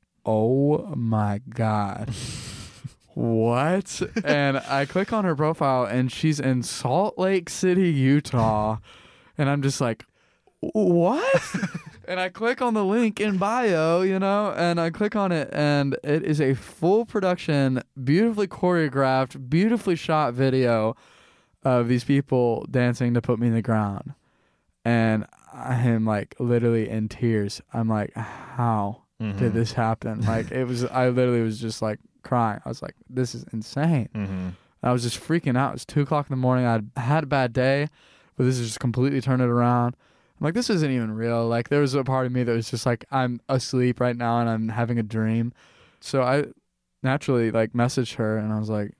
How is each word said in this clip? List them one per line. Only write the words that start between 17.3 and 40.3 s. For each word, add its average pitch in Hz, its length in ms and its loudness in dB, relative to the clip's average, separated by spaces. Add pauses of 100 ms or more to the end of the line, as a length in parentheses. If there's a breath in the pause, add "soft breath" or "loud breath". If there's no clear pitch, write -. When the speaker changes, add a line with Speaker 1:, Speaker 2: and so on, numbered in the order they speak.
Speaker 1:
beautifully 202 460 2
choreographed, 135 1000 0
beautifully 196 460 2
shot 151 400 0
video 123 640 2 (680 soft breath)
of 123 240 4
these 123 160 2
people 131 680 2
dancing 123 460 0
to 120 60 2
Put 113 180 0
Me 120 100 0
in 113 60 2
the 113 80 2
Ground. 107 520 -2 (680)
And 113 400 2 (280)
I 123 300 -6
am, 113 220 2
like, 107 360 -2
literally 117 480 2
in 110 200 -2
tears. 107 520 0 (140)
I'm 113 140 0
like, 107 260 -2
"How 110 880 -4 (180)
Speaker 2:
Mm-hmm. 101 180 -6
Speaker 1:
did 113 140 2
this 113 200 0
happen?" 113 500 -2
Like, 113 280 -2
it 127 140 -2
was, 123 220 -2
I 127 240 2
literally 123 320 2
was 110 180 -2
just, 113 220 -6
like, 107 180 -4 (220)
crying. 113 420 0
I - 60 -10
was 117 120 -10
like, - 140 -14 (120)
"This 127 280 -4
is 127 160 -12
insane." 139 640 -2
Speaker 2:
Mm-hmm. 95 320 -4 (340 soft breath)
Speaker 1:
I 123 100 0
was 120 120 0
just 117 180 -6
freaking 156 340 0
out. 131 140 0
It - 40 -10
was - 100 -12
two - 160 -2
o'clock 143 280 -2
in 139 40 -6
the 131 80 -4
morning. 127 260 2
I'd 113 300 0
had 143 260 0
a 143 40 -8
bad 131 260 0
day, 135 340 0 (500 soft breath)
but 127 100 0
this 127 120 2
is 120 100 -4
just - 120 -10
completely 127 400 0
turned 127 220 0
it 123 60 2
around. 120 460 2 (460 soft breath)